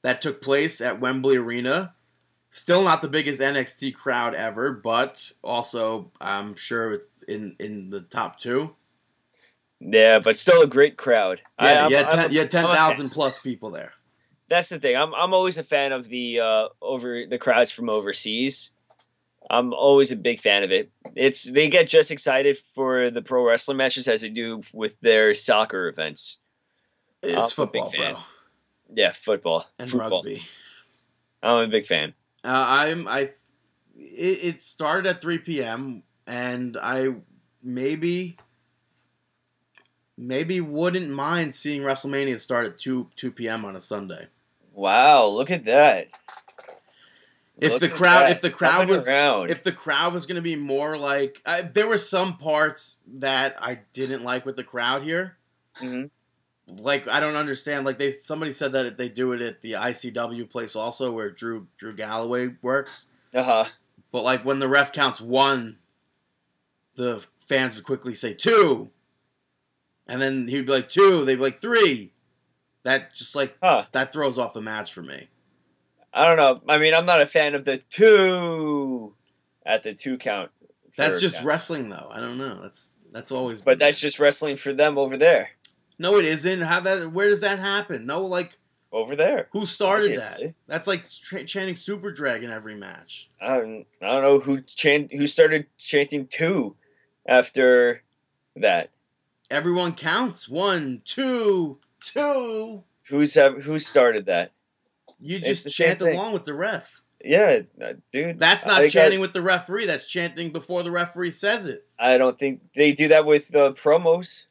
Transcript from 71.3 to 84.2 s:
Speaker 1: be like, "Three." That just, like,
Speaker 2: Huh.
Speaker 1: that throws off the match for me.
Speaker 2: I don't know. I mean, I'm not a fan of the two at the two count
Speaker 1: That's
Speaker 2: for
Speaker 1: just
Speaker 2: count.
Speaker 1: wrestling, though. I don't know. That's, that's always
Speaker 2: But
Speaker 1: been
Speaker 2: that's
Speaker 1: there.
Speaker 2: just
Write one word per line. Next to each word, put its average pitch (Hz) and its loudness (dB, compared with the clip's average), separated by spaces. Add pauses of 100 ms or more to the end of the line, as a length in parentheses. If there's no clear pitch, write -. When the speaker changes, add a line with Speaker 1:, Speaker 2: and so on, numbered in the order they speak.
Speaker 1:
be 127 -4
like, 131 -2
"Three." 185 0 (720)
That 131 0
just, - -12
like, 135 -4
Speaker 2:
Huh. 143 4
Speaker 1:
that 131 -2
throws 139 -2
off 117 -6
the 110 -10
match 107 -10
for 90 -16
me. 67 -16 (840)
Speaker 2:
I 143 4
don't 165 6
know. 135 4 (100)
I 151 4
mean, 156 4
I'm 170 2
not 170 4
a 147 4
fan 147 0
of 139 -6
the 135 -2 (120)
two 165 2 (520)
at 110 -2
the 110 -10
two 127 -8
count 104 -8 (460)
Speaker 1:
That's 156 0
Speaker 2:
for - -2
Speaker 1:
just 180 -2
Speaker 2:
count. 123 -6
Speaker 1:
wrestling, 151 -4
though. 80 -16
I 110 -14
don't 120 -10
know. 120 -12
That's, - -20 (160)
that's 113 -14
always 127 -8
Speaker 2:
But 135 4
Speaker 1:
been 123 4
Speaker 2:
that's 147 4
Speaker 1:
there. 147 -2
Speaker 2:
just - -6